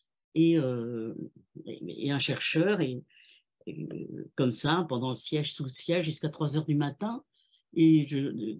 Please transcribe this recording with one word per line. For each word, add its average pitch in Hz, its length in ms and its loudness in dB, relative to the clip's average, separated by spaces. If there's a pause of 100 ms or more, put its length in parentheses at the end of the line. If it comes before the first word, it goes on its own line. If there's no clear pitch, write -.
(340)
et, 165 240 6
euh, 120 560 -2 (500)
et, 107 420 -8
et 139 40 0
un 143 80 2
chercheur, 165 640 2
et, 131 220 -2 (640)
et, 156 260 -10
euh, - 420 -12
comme 127 180 2
ça, 165 360 0
pendant 127 220 -2
le 123 60 -4
siège, 147 380 -4
sous 151 100 -6
le 131 60 -8
siège, 170 360 -2
jusqu'à 156 220 -4
trois 151 280 -2
heures 156 100 -2
du 151 80 2
matin. 202 500 -2 (500)
Et 160 340 8
je, 135 520 -2